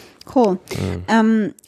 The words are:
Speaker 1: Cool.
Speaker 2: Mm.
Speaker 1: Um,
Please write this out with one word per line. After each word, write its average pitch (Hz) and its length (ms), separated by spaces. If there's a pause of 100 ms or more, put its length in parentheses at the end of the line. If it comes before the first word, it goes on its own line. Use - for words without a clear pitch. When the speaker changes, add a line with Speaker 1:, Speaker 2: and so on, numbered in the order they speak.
(240)
Speaker 1:
Cool. 220 300 (140)
Speaker 2:
Mm. 92 420
Speaker 1:
Um, 220 440 (140)